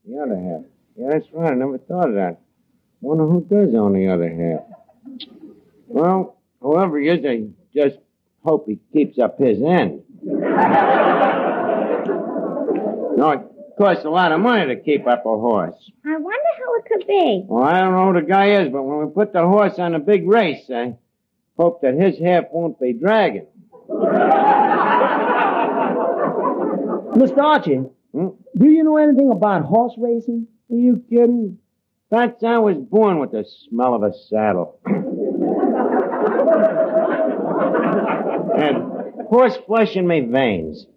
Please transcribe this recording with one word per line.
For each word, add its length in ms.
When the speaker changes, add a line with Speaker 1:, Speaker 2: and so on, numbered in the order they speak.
Speaker 1:
The 160
other 160
half. 240
Yeah, 140
that's 220
right. 180
I 60
never 220
thought 320
of 40
that. 240
Wonder 260
who 140
does 240
own 200
the 140
other 200
half. 340
Well, 480
whoever 400
he 80
is, 180
I 220
just 240
hope 240
he 100
keeps 260
up 220
his 200
end. 420
<laughs> 200
No, 140
it 80
costs 280
a 60
lot 200
of 100
money 320
to 80
keep 280
up 180
a 100
horse. 380
Speaker 2:
I 100
wonder 400
who 200
it 100
could 220
be. 400
Speaker 1:
Well, 160
I 160
don't 120
know 200
who 80
the 60
guy 260
is, 100
but 120
when 200
we 80
put 200
the 120
horse 360
on 160
a 20
big 300
race, 440
I 220
hope 240
that 120
his 260
half 320
won't 260
be 140
dragging. 540
<laughs> 3250
Speaker 3:
Mister 260
Archie, 400
Speaker 1:
Hmm? 160
Speaker 3:
do 140
you 140
know 140
anything 340
about 320
horse 340
racing? 480
Speaker 1:
Are 60
you 340
kidding? 480
That's, 340
I 140
was 180
born 420
with 140
the 120
smell 260
of 100
a 80
saddle. 560
<laughs> 80
And 180
horse 280
flesh 280
in 140
my 120
veins. 640